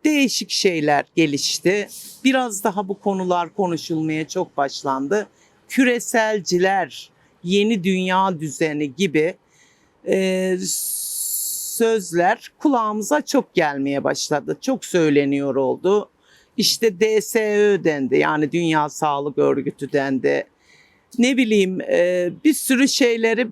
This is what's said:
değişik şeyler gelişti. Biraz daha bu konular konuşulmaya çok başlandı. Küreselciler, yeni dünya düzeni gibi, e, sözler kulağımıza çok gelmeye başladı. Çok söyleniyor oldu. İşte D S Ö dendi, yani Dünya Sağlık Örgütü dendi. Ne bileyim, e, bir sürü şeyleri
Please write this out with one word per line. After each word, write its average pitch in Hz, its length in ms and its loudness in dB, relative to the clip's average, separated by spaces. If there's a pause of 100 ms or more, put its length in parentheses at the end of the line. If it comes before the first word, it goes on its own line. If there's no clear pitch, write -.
değişik 277 440 2
şeyler 151 560 2 (100)
gelişti. 170 720 0 (360)
Biraz 247 400 0
daha 202 240 -2
bu 190 120 -8
konular 185 540 -2
konuşulmaya 160 720 -2
çok - 300 -6
başlandı. 139 680 -2 (400)
Küreselciler, 208 1400 0 (320)
yeni 202 400 2
dünya 185 560 0
düzeni 151 560 -4
gibi, 160 400 0 (720)
e, 185 500 0 (1120)
sözler 190 880 0
kulağımıza 226 640 -2
çok - 320 -2
gelmeye 139 500 0
başladı. 143 580 -2
Çok 262 240 -4
söyleniyor 143 720 0
oldu. 139 540 0 (480)
İşte 208 420 0
D 220 220 4
S 214 360 0
Ö 208 260 4
dendi, 143 340 2
yani 151 340 2
Dünya 160 380 0
Sağlık 143 480 -2
Örgütü 139 540 0
dendi. 139 560 0 (720)
Ne 240 200 2
bileyim, 208 440 2
e, 175 480 0 (140)
bir 302 100 4
sürü 262 340 2
şeyleri 233 640 2